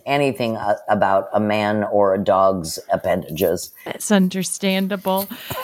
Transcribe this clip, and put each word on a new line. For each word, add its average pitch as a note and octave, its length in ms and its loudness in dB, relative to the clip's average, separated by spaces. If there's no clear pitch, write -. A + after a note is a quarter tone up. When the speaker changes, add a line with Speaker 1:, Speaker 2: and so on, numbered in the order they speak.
Speaker 1:
anything, C3 500 0
uh, G#2 200 0
about G2 460 2
a G#2 60 2
man G#2+ 440 2
or G2+ 300 4
a G2 100 0
dog's F#2+ 540 2
appendages. F2 800 -2
Speaker 2:
That's - 260 -6
understandable. F#3+ 1160 -2